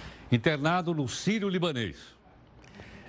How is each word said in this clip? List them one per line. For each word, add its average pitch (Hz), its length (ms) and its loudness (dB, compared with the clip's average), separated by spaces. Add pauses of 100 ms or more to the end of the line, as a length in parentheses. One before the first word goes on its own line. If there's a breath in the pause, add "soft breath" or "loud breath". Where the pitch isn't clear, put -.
(320 loud breath)
Internado 156 600 2
no 143 120 0
Sírio-Libanês. 175 920 0 (1120 loud breath)